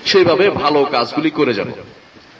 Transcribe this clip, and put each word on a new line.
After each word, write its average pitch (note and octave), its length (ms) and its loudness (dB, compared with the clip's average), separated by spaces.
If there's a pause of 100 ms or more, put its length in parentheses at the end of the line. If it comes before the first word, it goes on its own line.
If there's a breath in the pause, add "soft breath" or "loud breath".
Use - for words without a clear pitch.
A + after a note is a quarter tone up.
সেইভাবে F3+ 440 2
ভালো D3 360 0
কাজগুলি B2+ 440 -2
করে D3+ 240 0
যাব। F#2+ 140 -4 (720)